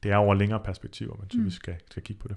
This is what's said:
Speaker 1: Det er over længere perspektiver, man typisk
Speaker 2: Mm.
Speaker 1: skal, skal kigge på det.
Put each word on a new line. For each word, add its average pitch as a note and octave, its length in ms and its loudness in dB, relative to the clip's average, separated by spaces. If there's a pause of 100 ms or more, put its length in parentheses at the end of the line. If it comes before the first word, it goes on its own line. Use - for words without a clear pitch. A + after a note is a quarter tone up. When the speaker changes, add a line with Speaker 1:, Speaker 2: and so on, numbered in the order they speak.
Speaker 1:
Det G#2 80 0
er G2+ 60 6
over G#2 180 6
længere G#2 260 2
perspektiver, - 560 -8
man G2 120 -12
typisk A#3 160 0
Speaker 2:
Mm. G3 60 0 (120)
Speaker 1:
skal, F2 140 -8 (140)
skal - 120 -10
kigge - 200 -12
på A#2 60 -8
det. G2+ 80 -8